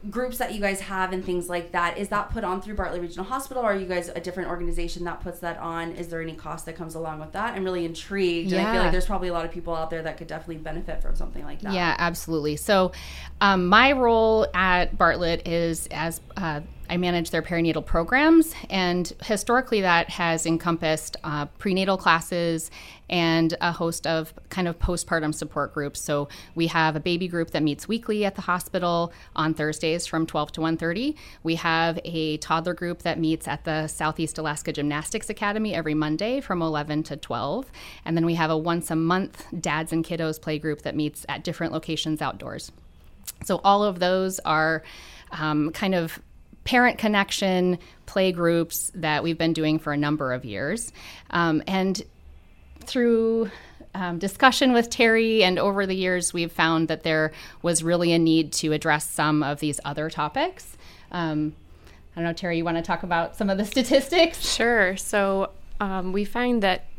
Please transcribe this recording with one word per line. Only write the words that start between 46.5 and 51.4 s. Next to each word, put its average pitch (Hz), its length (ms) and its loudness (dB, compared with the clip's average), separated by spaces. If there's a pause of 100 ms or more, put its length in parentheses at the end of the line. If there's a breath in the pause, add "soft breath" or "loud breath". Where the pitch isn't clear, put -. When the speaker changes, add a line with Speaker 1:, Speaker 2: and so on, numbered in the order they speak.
Speaker 2:
parent 247 340 4
connection 185 840 2 (260 loud breath)
play 190 260 2
groups 170 640 0
that 156 260 0
we've 165 160 0
been 165 140 2
doing 156 280 2
for 151 120 -4
a 143 60 0
number 147 340 0
of 127 140 -4
years. 127 480 -4 (380 loud breath)
Um, 165 340 2